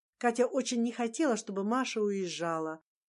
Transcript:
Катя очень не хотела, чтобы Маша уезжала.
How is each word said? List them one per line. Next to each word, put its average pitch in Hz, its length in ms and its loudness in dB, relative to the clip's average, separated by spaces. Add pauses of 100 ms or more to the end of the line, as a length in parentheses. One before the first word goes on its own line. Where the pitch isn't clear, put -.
(180)
Катя 240 300 2
очень 247 340 0
не 233 100 2
хотела, 233 460 0
чтобы 196 260 -4
Маша 240 380 0
уезжала. 165 800 -2 (280)